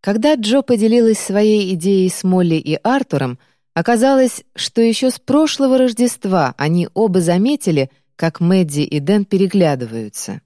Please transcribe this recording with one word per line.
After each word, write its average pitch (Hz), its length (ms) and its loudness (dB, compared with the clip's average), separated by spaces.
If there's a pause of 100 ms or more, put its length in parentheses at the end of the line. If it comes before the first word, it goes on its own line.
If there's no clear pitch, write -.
Когда 226 340 0
Джо 240 280 0
поделилась 226 560 2
своей 208 560 0
идеей 185 340 0
с - 160 -8
Молли 180 300 2
и 151 280 -4
Артуром, 151 560 -2 (360)
оказалось, 247 720 0 (100)
что - 260 -4
еще 226 300 2
с - 80 -8
прошлого 277 580 0
Рождества 220 800 0
они 165 380 -2
оба 190 260 0
заметили, 175 720 0 (260)
как 165 240 -4
Мэдди 170 400 0
и 151 180 -4
Дэн 196 280 -2
переглядываются. 127 1200 -2